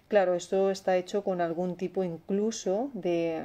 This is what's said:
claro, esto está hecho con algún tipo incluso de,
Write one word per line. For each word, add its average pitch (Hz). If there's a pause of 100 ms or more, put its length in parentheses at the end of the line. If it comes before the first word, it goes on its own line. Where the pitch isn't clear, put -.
claro, 185
esto 190
está 190
hecho 196
con 185
algún 175
tipo 185
incluso 202
de, 170